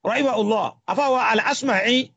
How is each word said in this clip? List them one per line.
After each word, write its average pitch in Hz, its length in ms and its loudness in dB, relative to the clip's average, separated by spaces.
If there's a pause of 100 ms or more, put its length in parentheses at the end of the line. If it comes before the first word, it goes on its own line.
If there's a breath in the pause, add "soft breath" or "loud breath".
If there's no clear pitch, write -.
rahimahullah, 220 600 0 (160)
àfáà 269 280 -2
wa 254 160 0
al-Asma'i 226 680 0 (200)